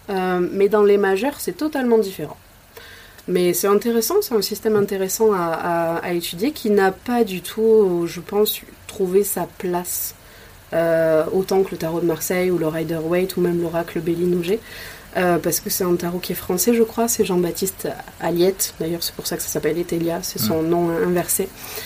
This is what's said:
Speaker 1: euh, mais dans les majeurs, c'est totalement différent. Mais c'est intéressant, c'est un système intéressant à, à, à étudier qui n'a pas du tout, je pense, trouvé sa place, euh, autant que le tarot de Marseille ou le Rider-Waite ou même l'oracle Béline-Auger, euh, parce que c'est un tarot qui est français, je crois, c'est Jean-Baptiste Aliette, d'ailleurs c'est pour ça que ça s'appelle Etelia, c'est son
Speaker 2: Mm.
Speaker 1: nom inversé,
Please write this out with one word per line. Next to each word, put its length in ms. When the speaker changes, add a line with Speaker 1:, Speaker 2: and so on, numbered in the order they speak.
Speaker 1:
euh, 420
mais 160
dans 160
les 140
majeurs, 420
c'est 160
totalement 420
différent. 380
Mais 240
c'est 140
intéressant, 540
c'est 140
un 60
système 340
intéressant 560
à, 60
à, 640
à 120
étudier 400
qui 180
n'a 220
pas 320
du 180
tout, 640
je 140
pense, 400
trouvé 360
sa 240
place, 540
euh, 580
autant 320
que 80
le 60
tarot 240
de 40
Marseille 460
ou 60
le 100
Rider-Waite 680
ou 40
même 200
l'oracle 400
Béline-Auger, 580
euh, 220
parce 240
que 80
c'est 160
un 100
tarot 240
qui 140
est 20
français, 380
je 100
crois, 240
c'est 160
Jean-Baptiste 640
Aliette, 640
d'ailleurs 220
c'est 120
pour 120
ça 100
que 60
ça 40
s'appelle 300
Etelia, 440
c'est 180
son 220
Speaker 2:
Mm. 80
Speaker 1:
nom 200
inversé, 580